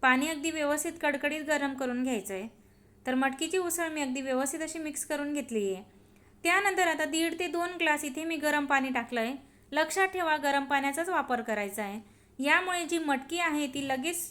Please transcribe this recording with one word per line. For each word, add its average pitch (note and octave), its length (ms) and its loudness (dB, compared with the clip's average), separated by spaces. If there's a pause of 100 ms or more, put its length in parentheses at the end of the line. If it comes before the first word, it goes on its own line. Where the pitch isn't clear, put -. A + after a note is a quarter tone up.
पाणी C4 260 4
अगदी D#4+ 220 -2
व्यवस्थित D4+ 500 0
कडकडीत D4 420 0
गरम C#4+ 320 0
करून B3+ 280 -2
घ्यायचं A3+ 320 -2
आहे. G3+ 140 -6 (580)
तर B3+ 80 0
मटकीची C4+ 440 0
उसळ F4 300 0
मी D#4 140 -2
अगदी C4 180 -2
व्यवस्थित C4+ 400 -2
अशी D#4+ 180 -6
मिक्स D4+ 280 -6
करून D4 260 -2
घेतली A#3 420 -2
आहे. F#3 80 -12 (640)
त्यानंतर F#4 440 4
आता D#4 160 0
दीड D#4+ 340 0
ते F4+ 80 -2
दोन F4 340 -2
ग्लास D4+ 240 2
इथे D4+ 200 -4
मी E4 120 -2
गरम D4 300 2
पाणी C4+ 220 4
टाकलं A#3+ 320 -2
आहे. A#3 140 0 (380)
लक्षात D#4+ 360 4
ठेवा, F4 280 2
गरम C#4 280 2
पाण्याचाच C#4 440 0
वापर C4+ 320 0
करायचा G#3 420 -4
आहे. G3+ 180 -6 (380)
यामुळे F4 460 2
जी E4+ 140 0
मटकी D4 400 0
आहे D4+ 280 0
ती C#4 220 -4
लगेच C4+ 280 -2 (140)